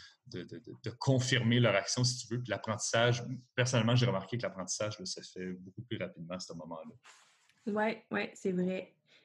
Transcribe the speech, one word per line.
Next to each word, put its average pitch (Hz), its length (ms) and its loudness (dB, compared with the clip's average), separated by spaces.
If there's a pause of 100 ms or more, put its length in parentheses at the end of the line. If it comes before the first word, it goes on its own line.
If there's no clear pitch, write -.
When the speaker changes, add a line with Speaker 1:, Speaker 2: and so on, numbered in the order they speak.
(280)
Speaker 1:
de, 90 160 -8
de, 85 140 -12
de, - 160 -14 (100)
de 107 60 -4 (100)
confirmer 123 600 4
leur 110 160 6
action, 98 280 2
si 123 140 2
tu - 160 -8
veux. 123 80 -2
Puis 123 80 -8
l'apprentissage, 117 760 2 (320)
personnellement, 120 400 4
j'ai 123 100 6
remarqué 95 320 0
que 117 60 -4
l'apprentissage, 95 560 -4
là, 92 60 -10
se 90 160 -8
fait 92 320 -8
beaucoup 92 300 -14
plus 110 140 -8
rapidement 90 380 -8
à 92 40 -8
ce 87 140 -12
moment-là. - 1200 -12
Speaker 2:
Ouais, 214 380 -2
ouais, 208 220 -2
c'est - 180 -4
vrai. 180 420 -2 (320)